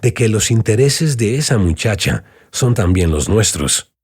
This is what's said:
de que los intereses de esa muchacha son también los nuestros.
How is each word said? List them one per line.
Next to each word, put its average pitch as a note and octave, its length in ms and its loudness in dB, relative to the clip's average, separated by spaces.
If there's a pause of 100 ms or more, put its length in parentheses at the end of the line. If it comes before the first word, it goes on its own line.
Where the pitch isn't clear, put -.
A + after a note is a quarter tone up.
de A#2+ 120 0
que A#2 160 0
los G#2+ 220 0
intereses C3 640 0
de A2+ 180 0
esa D3 220 -2
muchacha F#2+ 640 -2 (280)
son B2 220 0
también F#2 380 2
los D2+ 180 -2
nuestros. E2+ 640 -2 (100)